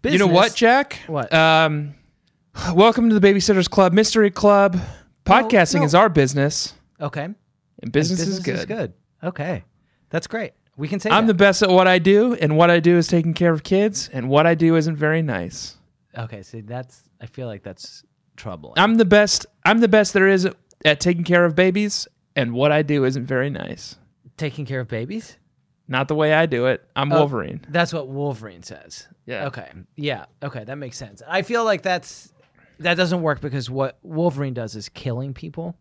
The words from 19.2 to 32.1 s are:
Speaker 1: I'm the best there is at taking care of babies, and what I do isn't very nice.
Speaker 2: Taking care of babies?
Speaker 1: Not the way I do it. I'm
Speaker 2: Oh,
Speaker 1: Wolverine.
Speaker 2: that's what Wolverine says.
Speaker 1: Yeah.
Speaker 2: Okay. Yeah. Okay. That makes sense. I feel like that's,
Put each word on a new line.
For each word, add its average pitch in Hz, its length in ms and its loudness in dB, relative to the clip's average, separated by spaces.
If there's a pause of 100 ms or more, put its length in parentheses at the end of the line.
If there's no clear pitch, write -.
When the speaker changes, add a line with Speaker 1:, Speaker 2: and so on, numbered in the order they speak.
Speaker 1:
I'm 214 140 2
the 226 100 2
best 208 240 2
there 190 160 2
is 190 180 2 (380)
at 147 160 2
taking 175 240 -2
care 175 220 2
of 160 80 -2
babies, 185 520 0 (300)
and 120 160 -2
what 135 180 0
I 151 120 2
do 143 220 0
isn't 131 200 -2
very 131 240 -4
nice. - 480 -12 (400)
Speaker 2:
Taking 147 300 -10
care 131 120 -8
of 123 80 -8
babies? 135 500 -10 (520)
Speaker 1:
Not 127 180 -2
the 151 80 -4
way 151 180 2
I 160 140 2
do 127 200 -2
it. 131 180 -2 (100)
I'm 139 180 -2
Speaker 2:
Oh, 165 80 2
Speaker 1:
Wolverine. 131 400 -4 (100)
Speaker 2:
that's 170 220 -2
what 147 140 -8
Wolverine 123 560 -8
says. - 460 -20 (180)
Speaker 1:
Yeah. 113 200 -8
Speaker 2:
Okay. 117 220 -12 (280)
Yeah. 139 300 -8 (180)
Okay. 127 180 -12
That 127 140 -14
makes 131 200 -16
sense. 104 300 -20
I 180 160 -2
feel 233 220 -4
like 208 180 -2
that's, - 500 -8 (460)